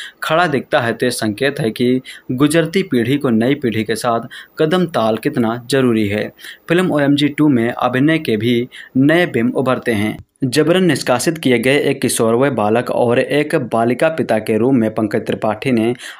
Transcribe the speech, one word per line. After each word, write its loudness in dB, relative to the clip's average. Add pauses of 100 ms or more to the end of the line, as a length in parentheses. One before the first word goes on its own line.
(220)
खड़ा 0
दिखता -2
है 0
तो -4
ये 0
संकेत -2
है -2
कि 0 (320)
गुजरती 0
पीढ़ी 0
को -2
नई 2
पीढ़ी -2
के -4
साथ -2 (300)
कदम 2
ताल 0
कितना -2 (140)
जरूरी 2
है। -4 (400)
फिल्म 2
ओएमजी 2
टू 0
में 2
अभिनय 0
के -2
भी 0 (280)
नए 4
बिंब -2
उभरते -2
हैं। -2 (280)
जबरन 2
निष्कासित 0
किए 2
गए 2
एक -2
किशोरवय 2
बालक 0
और 2
एक 0
बालिका 0
पिता 0
के -2
रूप 2
में 2
पंकज -2
त्रिपाठी -4
ने 2 (260)